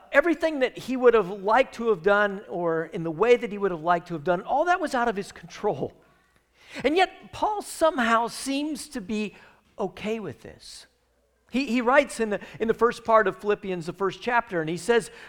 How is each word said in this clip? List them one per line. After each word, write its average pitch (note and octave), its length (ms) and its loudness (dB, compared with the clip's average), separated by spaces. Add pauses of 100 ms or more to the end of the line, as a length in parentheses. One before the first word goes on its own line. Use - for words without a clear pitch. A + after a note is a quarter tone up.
(120)
everything D#4 480 2
that A#3+ 180 -2
he B3+ 180 -6
would B3 160 6
have G#3 160 2
liked G#3+ 460 0
to A#3 140 -4
have F#3+ 140 0
done, G3+ 460 2
or E3 380 -2
in E3 160 -6
the E3 80 -4
way A3 260 6
that A#3 160 -6
he G#3 60 -8
would G3 140 0
have D#3 100 -8
liked F3 260 2
to E3+ 60 -6
have D3 100 -8
done, F#3 180 2
all C#4 220 0
that F4+ 160 2
was C4+ 140 -4
out A#3+ 140 0
of G3+ 80 -2
his G3 140 -8
control. D3+ 600 -6 (920)
And D4 120 4
yet, - 360 -2
Paul G#4 280 -2
somehow A3+ 680 0
seems C#4 640 -6
to B3+ 120 -10
be G#3 320 -6 (440)
okay G#3+ 420 -6
with D#3 220 -12
this. - 440 -20 (640)
He, C4+ 160 -2
he B3 140 0
writes B3+ 400 2
in A3 100 0
the, F#3+ 100 -2 (200)
in A3 80 0
the A3+ 40 2
first A3+ 320 0
part A3 220 6
of F#3+ 100 -2
Philippians, G3 500 -4
the F3 60 -8
first F#3 300 -4
chapter, A#3 380 -2
and D#3 100 -4
he F3 80 -4
says, A3+ 320 0 (180)